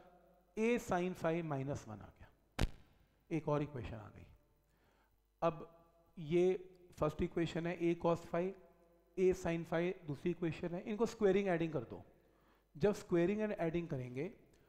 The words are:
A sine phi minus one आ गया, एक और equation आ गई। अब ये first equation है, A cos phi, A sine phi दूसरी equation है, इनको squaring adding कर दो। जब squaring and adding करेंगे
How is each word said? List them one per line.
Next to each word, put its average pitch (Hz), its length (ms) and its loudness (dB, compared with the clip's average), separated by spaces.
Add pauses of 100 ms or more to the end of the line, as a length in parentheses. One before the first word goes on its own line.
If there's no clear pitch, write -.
(560)
A 220 120 2 (120)
sine 180 360 0
phi 165 280 0
minus 139 440 -4
one 107 120 -10
आ - 100 -18
गया, - 560 -6 (640)
एक 160 180 -4
और 147 140 2
equation 135 340 -8
आ 104 120 -14
गई। 90 180 -20 (1160)
अब 160 260 0 (480)
ये 175 280 2 (540)
first 151 240 0
equation 170 440 -2
है, 175 120 -4
A 170 200 4
cos 170 280 2
phi, 170 180 -2 (720)
A 185 200 6
sine 170 300 -2
phi 170 160 0 (240)
दूसरी 147 240 -2
equation 170 440 -2
है, 185 80 -6
इनको 220 260 0
squaring 202 420 4
adding 165 220 2
कर 139 140 -2
दो। 87 160 -12 (720)
जब 190 220 4
squaring 180 440 2
and 214 200 -2
adding 165 280 0
करेंगे 131 400 -4 (400)